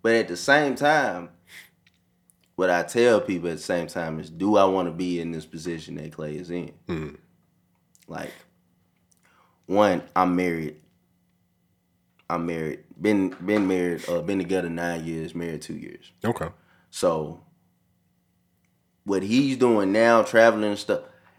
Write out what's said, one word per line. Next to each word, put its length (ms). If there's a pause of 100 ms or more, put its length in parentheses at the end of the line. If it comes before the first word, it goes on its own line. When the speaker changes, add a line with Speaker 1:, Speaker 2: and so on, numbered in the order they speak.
Speaker 1:
But 120
at 140
the 80
same 380
time, 560 (1300)
what 140
I 120
tell 380
people 280
at 80
the 60
same 240
time 340
is, 100
do 260
I 80
wanna 260
be 300
in 100
this 160
position 500
that 160
Clay 240
is 140
in? 220 (160)
Speaker 2:
Mm-hmm. 260 (920)
Speaker 1:
Like, 240 (1300)
one, 360 (140)
I'm 200
married. 400 (1500)
I'm 180
married. 380 (160)
Been, 300 (140)
been 220
married, 420
uh, 120
been 180
together 300
nine 360
years, 300
married 280
two 140
years. 340 (140)
Speaker 2:
Okay. 240 (420)
Speaker 1:
So, 500 (1600)
what 180
he's 340
doing 360
now, 300
traveling 480
and 80
stuff, 220 (380)